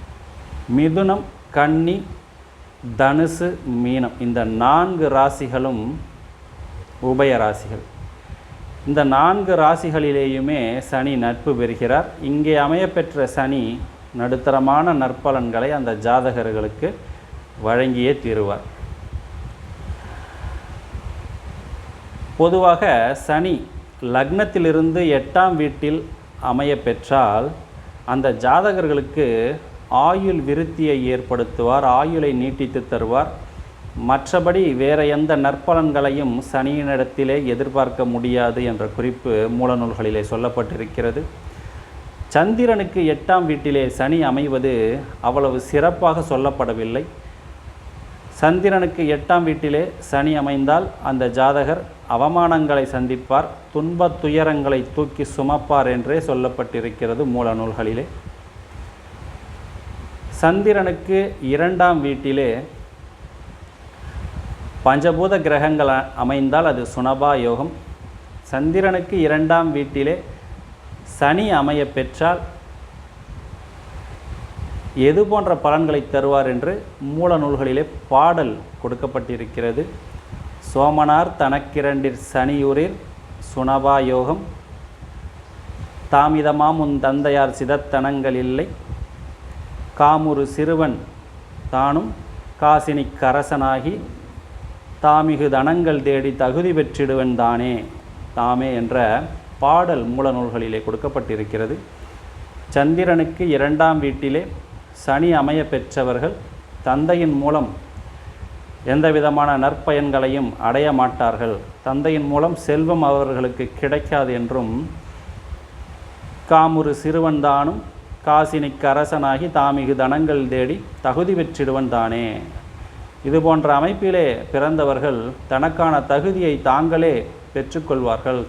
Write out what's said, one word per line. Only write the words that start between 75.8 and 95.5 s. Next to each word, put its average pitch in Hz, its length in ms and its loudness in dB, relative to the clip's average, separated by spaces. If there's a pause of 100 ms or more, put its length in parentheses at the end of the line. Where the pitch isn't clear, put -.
தருவார் 139 340 4
என்று 139 380 -2 (180)
மூல 160 360 0
நூல்களிலே 139 480 0 (240)
பாடல் 143 480 4 (260)
கொடுக்கப்பட்டிருக்கிறது. 120 1000 -4 (880)
"சோமனார் 151 640 4
தனக்கிரண்டிற் 139 800 -2 (160)
சனியுரிற் 143 640 0 (580)
சுனபா 135 500 4
யோகம், 127 340 0 (1700)
தாமிதமாம் 151 640 4
உன் 143 220 0
தந்தையார் 139 600 2
சிதத்தனங்கள் 135 720 0
இல்லை, 127 340 -2 (1300)
காமுறு 151 460 4
சிறுவன் 151 540 0 (720)
தானும் 135 440 0 (480)
காசினிக் 147 600 2
கரசனாகி, 139 760 0 (1040)
தாமிகு 151 480 4
தனங்கள் 151 520 2